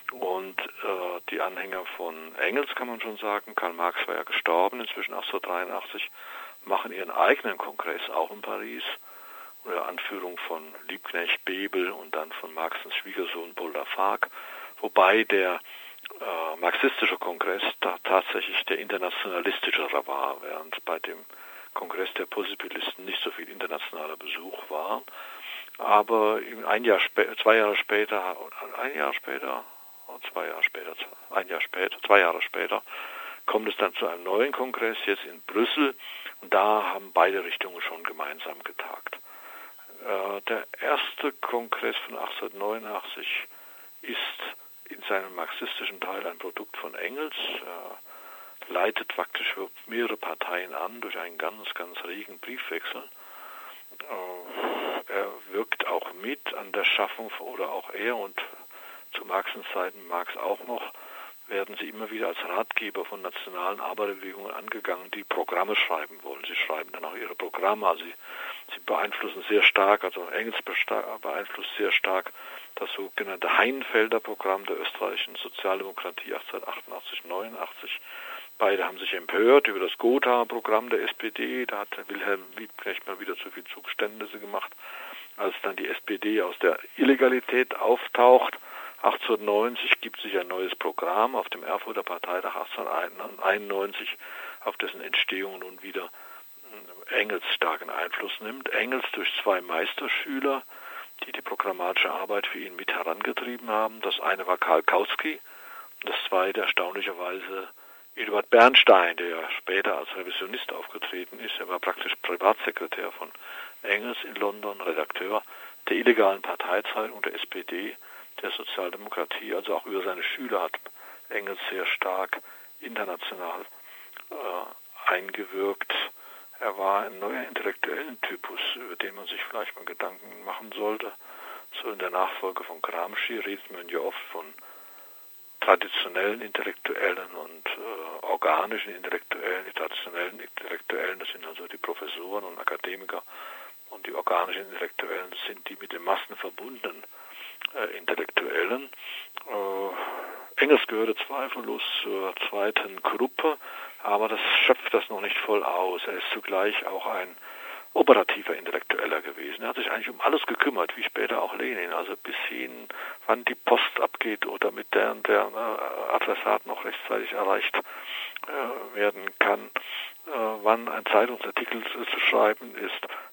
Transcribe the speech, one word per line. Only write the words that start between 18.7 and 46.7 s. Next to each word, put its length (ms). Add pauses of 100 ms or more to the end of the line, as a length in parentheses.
internationalistischere 1300
war, 360
während 420
bei 160
dem 180 (560)
Kongress 400
der 120
Possibilisten 800
nicht 180
so 100
viel 160
internationaler 680
Besuch 420 (120)
war. 320 (760)
Aber 600
im, 260
ein 180
Jahr 160
spä-, 420
zwei 140
Jahre 200
später, 600 (440)
ein 140
Jahr 180
später, 520 (680)
zwei 140
Jahre 160
später, 320 (360)
ein 180
Jahr 120
später, 460
zwei 140
Jahre 200
später, 420 (600)
kommt 240
es 80
dann 180
zu 120
einem 160
neuen 300
Kongress, 440 (100)
jetzt 180
in 180
Brüssel, 520 (460)
und 140
da 300 (100)
haben 180
beide 320
Richtungen 380
schon 220
gemeinsam 600
getagt. 540 (840)
Äh, 440
der 180 (140)
erste 520
Kongress 640 (100)
von 100
achtzehnhundertneunundachtzig 1120 (760)
ist 160 (720)
in 200
seinem 260
marxistischen 640
Teil 260
ein 120
Produkt 380